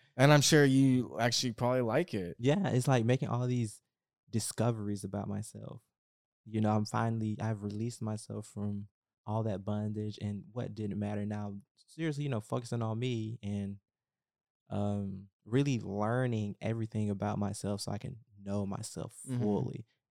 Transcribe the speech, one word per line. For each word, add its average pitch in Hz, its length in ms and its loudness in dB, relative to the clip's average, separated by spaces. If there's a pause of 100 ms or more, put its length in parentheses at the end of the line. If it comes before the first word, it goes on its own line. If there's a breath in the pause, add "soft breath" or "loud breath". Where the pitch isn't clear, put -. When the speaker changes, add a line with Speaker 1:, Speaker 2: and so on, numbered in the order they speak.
(180)
Speaker 1:
And 135 160 8
I'm 147 80 8
sure 147 240 8
you 127 540 4
actually 120 340 2
probably 127 280 2
like 123 320 0
it. 90 260 -4
Speaker 2:
Yeah, 143 300 4
it's, 120 180 4
like, 123 180 6
making 123 240 4
all 120 180 0
these 120 340 -2 (480)
discoveries 107 720 0
about 98 240 -4
myself. 104 540 -8 (640)
You 110 160 -2
know, 107 100 4
I'm 107 140 4
finally, 110 560 -2
I've 110 220 -2
released 107 380 -6
myself 107 460 -8
from 104 400 -6 (400)
all 107 160 -2
that 101 220 -2
bondage 107 560 -4
and 101 220 -4 (100)
what 107 220 -6
didn't 104 240 -4
matter 104 260 -2
now. 104 300 -6 (220)
Seriously, 156 460 -6
you 143 60 -2
know, 113 120 -2
focusing 120 400 -4
on 110 180 -2
me 117 440 -2
and, 101 340 -4 (920)
um, 101 580 -4 (180)
really 131 360 2
learning 107 800 0
everything 110 480 -2
about 101 300 -2
myself 101 420 -2
so - 100 -6
I 104 80 -4
can - 180 -10 (260)
know 101 220 -2
myself - 480 -8 (160)
Speaker 1:
Mm-hmm. 123 160 -2
Speaker 2:
fully 104 420 -2 (240)